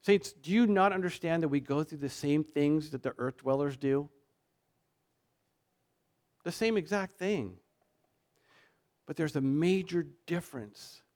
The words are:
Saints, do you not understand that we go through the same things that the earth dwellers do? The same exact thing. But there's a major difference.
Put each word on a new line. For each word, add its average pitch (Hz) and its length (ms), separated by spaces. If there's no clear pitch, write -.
Saints, - 320
do 143 200
you 233 140
not 196 260
understand 175 500
that 156 60
we 143 120
go 143 220
through 151 160
the 139 100
same 147 360
things 151 460
that 139 120
the 123 160
earth 127 200
dwellers 135 380
do? 139 320
The 170 80
same 226 240
exact 190 420
thing. 156 380
But 147 100
there's 156 200
a 143 40
major 170 680
difference. 135 760